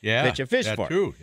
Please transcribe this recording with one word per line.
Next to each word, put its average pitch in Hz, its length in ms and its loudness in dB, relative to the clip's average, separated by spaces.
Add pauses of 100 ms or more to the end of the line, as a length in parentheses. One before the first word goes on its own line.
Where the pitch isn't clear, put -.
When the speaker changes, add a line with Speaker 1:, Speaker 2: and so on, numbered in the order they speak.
Speaker 1:
Yeah, 113 220 2
Speaker 2:
that 127 140 0
you 131 80 -4
fish 240 200 2
Speaker 1:
that 110 100 0
Speaker 2:
for. 98 140 -4
Speaker 1:
too, 180 340 0